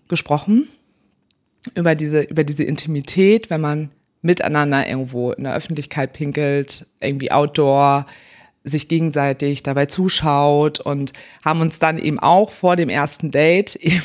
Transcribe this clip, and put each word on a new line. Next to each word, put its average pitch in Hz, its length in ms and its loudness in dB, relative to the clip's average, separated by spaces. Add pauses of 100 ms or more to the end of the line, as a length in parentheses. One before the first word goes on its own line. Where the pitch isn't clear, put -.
gesprochen, 185 600 0 (1080)
über 170 200 2
diese, 151 260 0
über 151 220 0
diese 147 200 -4
Intimität, 175 840 0
wenn 160 120 -2
man 151 280 -4 (320)
miteinander 147 640 0
irgendwo 127 440 -4
in 127 120 -8
der 131 120 -4
Öffentlichkeit 143 580 -6
pinkelt, 143 720 -4 (140)
irgendwie 139 320 -4
outdoor, 143 720 2 (600)
sich 143 220 -6
gegenseitig 143 760 -2
dabei 139 240 0
zuschaut 147 920 2
und 139 320 -4 (320)
haben 160 160 2
uns 165 200 0
dann 160 180 2
eben - 220 -2
auch 190 320 4
vor 180 260 2
dem 165 100 2
ersten 143 440 -2
Date 165 440 2
<laughs> - 60 -16
eben 160 240 0